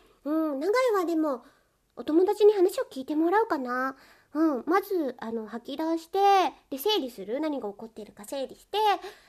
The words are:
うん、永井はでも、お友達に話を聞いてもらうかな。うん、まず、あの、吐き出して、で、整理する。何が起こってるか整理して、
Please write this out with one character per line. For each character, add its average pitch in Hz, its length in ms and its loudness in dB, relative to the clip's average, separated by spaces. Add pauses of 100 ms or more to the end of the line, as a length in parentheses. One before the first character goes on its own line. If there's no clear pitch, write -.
(240)
う 285 80 -2
ん、 311 260 -2
永 302 80 -4
井 480 300 2
は 359 80 0
で 330 100 -2
も、 302 300 -2 (500)
お 247 80 -14
友 320 220 4
達 415 200 2
に 427 80 10
話 415 280 2
を 480 100 -4
聞 262 120 -10
い 254 40 -12
て 302 80 -4
も 320 160 2
ら 427 120 4
う 440 40 0
か 339 120 -2
な。 254 360 -4 (400)
う 302 240 2
ん、 233 80 -8
ま 381 160 2
ず、 359 360 -4
あ 226 140 -10
の、 220 140 -6
吐 233 300 -12
き - 0 -
出 320 80 -4 (140)
し 330 120 -14
て、 392 80 -2 (520)
で、 269 80 -6
整 415 220 0
理 262 100 -6
す 190 140 -14
る。 233 160 -4
何 294 200 -4
が 214 100 -6
起 202 60 -14
こ 226 100 -14
っ - 20 -20
て 214 160 -16
る 202 80 -20
か 208 120 -20
整 269 220 -6
理 - 100 -20
し - 100 -20
て、 403 120 -4 (500)